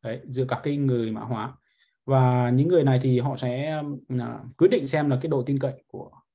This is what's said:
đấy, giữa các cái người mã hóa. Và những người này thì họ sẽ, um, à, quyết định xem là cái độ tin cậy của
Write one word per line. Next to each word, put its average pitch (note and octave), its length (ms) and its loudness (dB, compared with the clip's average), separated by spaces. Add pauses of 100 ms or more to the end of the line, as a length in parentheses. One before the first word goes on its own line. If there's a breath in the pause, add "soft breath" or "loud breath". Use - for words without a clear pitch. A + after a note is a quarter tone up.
đấy, B2 240 -8
giữa C3 160 -2
các B2+ 180 -4
cái C#3+ 140 -2
người B2 340 0
mã A2 100 -6
hóa. A2 340 -6 (520)
Và B2 440 4
những C#3 180 4
người E3+ 160 4
này C3 180 4
thì B2+ 160 2
họ C3 180 -2
sẽ, C3 340 -4
um, C#3+ 500 -6
à, A#2 180 -10 (200)
quyết F3 100 6
định A#3+ 180 2
xem D3 240 0
là C3 120 2
cái D#3+ 80 -4
độ C3+ 120 0
tin C#3 160 -2
cậy C3+ 280 -4
của - 240 -16 (240)